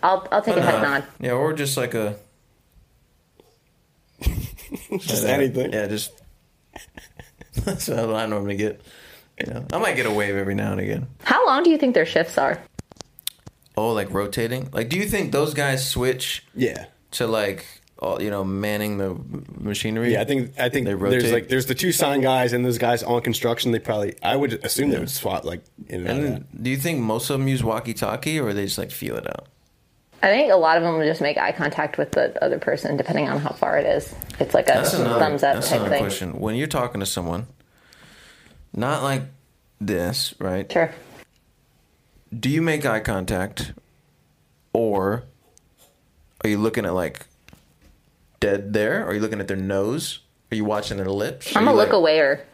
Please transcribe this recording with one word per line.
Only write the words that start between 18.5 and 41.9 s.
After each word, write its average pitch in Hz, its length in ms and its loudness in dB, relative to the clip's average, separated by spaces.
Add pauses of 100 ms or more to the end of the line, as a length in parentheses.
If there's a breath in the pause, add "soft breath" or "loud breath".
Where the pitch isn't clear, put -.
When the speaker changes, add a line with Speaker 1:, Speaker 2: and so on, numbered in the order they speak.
Speaker 2:
the 95 120 -2
m-, - 340 -10 (140)
machinery? 110 540 -2
Speaker 3:
Yeah, 104 100 2
I - 20 0
think, 135 340 -2
I 123 120 2
think 127 160 0
Speaker 2:
They 101 80 0
Speaker 3:
there's, 92 60 -4
Speaker 2:
rotate? 117 320 4
Speaker 3:
like, 117 160 2
there's 127 180 0
the 131 80 0
two 175 180 0
sign 143 300 2
guys 127 320 4
and 123 100 2
those 120 140 0
guys 117 240 2
on 120 200 2
construction. 117 500 0
They 113 60 2
probably, 104 440 -2
I 110 140 2
would 135 160 2 (120)
assume 143 260 0
they 127 60 2
Speaker 2:
Yeah. - 40 -2
Speaker 3:
would - 100 -6
swap, - 340 -4
like, 85 180 -6 (260)
in 90 120 -6
and 90 80 -4
out - 80 -2
Speaker 2:
And - 20 -2
Speaker 3:
of 147 120 -2
Speaker 2:
then - 220 -6
Speaker 3:
that. - 100 -12
Speaker 2:
do 123 80 -2
you 135 80 0
think 151 220 -2
most 113 300 0
of 139 80 0
them 135 100 2
use 127 160 2
walkie-talkie, 117 760 -2
or 113 140 0
they 101 100 0
just, 98 140 -4
like, 95 120 -4
feel - 260 -6
it - 120 -6
out? - 200 -10 (760)
Speaker 1:
I 196 40 6
think 240 240 6
a 190 40 8
lot 160 200 6
of 165 80 4
them 165 140 0
will 156 60 2
just 156 160 0
make 147 160 0
eye 101 140 2
contact 151 480 -2
with 147 140 -2
the - 320 2
other 147 160 0
person, - 360 -2
depending 143 320 0
on 135 120 -2
how 147 100 -2
far - 280 0
it - 80 2
is. - 280 -2 (240)
It's - 160 0
like - 140 4
a 135 60 6
Speaker 2:
That's - 200 2
another, 117 240 2
Speaker 1:
thumbs 147 240 2
up 139 120 4
Speaker 2:
that's 117 160 -2
Speaker 1:
type 131 100 2
Speaker 2:
another 101 160 0
Speaker 1:
thing. 139 80 2
Speaker 2:
question. 95 340 -4
When 107 160 -2
you're 139 140 -2
talking 123 320 -2
to 98 60 -2
someone, 90 420 -4 (1200 soft breath)
not 123 300 0
like 135 200 -2 (580)
this, 90 580 -2
right? 95 320 -4
Speaker 1:
Sure. 165 220 0 (1500 loud breath)